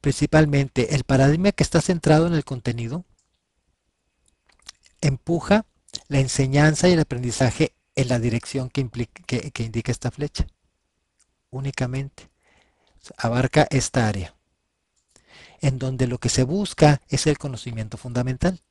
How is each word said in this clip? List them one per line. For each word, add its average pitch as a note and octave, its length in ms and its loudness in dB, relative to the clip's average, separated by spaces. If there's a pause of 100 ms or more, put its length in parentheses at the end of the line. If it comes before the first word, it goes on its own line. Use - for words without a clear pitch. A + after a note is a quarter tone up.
principalmente D3 920 2
el C3 100 -2
paradigma D3 480 4
que - 100 0
está - 180 2
centrado D#3+ 460 2
en F3 80 -2
el D3+ 100 0
contenido, A#2+ 600 -6 (2000)
empuja E3+ 640 0 (440)
la C#3+ 100 0
enseñanza C#3+ 720 2
y F3+ 40 6
el E3 80 4
aprendizaje B2 720 0 (220)
en C3 140 0
la B2 100 0
dirección A#2+ 500 -2
que - 120 -4
implica, A#2+ 440 -6
que, C3 280 -6
que - 100 -6
indica A2+ 280 -4
esta A#2+ 200 -4
flecha. - 360 -6 (1040)
Únicamente C3+ 800 -8 (880)
abarca B2+ 540 0
esta B2 380 0
área, F#2+ 260 -6 (1300)
en C3 180 0
donde C3 300 -2
lo B2 100 -4
que - 100 -2
se - 140 2
busca D3+ 680 2
es - 180 -2
el D3+ 120 0
conocimiento A#2 580 -10
fundamental B2+ 760 -2